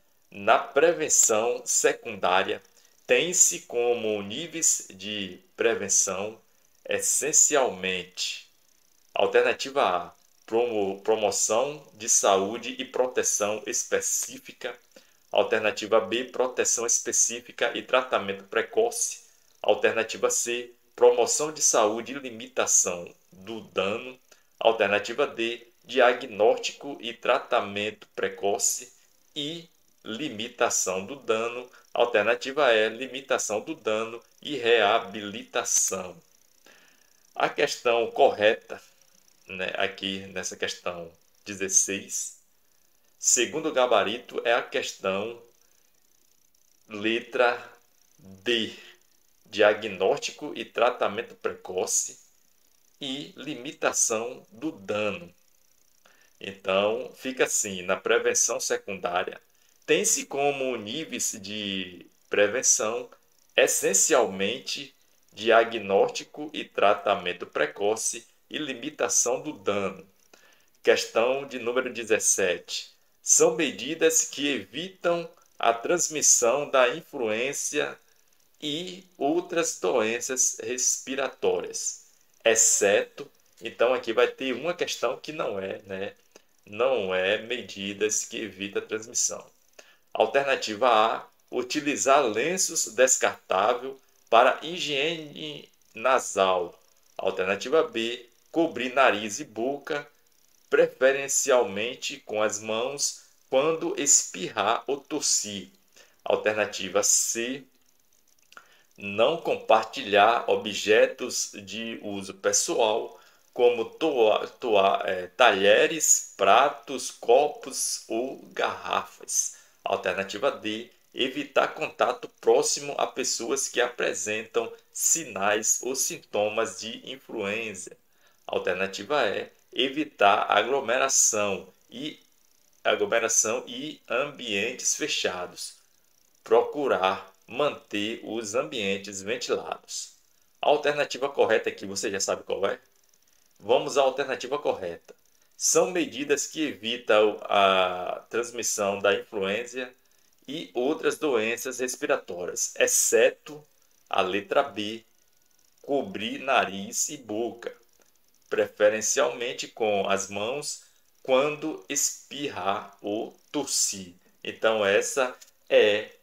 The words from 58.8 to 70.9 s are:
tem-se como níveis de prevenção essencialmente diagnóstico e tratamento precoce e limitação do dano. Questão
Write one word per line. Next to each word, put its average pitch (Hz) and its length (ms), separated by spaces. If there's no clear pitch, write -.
tem-se 175 400
como 139 520
níveis 113 640
de 95 640
prevenção 117 800
essencialmente 131 1400
diagnóstico 110 1200
e 113 100
tratamento 98 840
precoce 113 800
e 120 80
limitação 135 840
do - 100
dano. - 560
Questão 123 640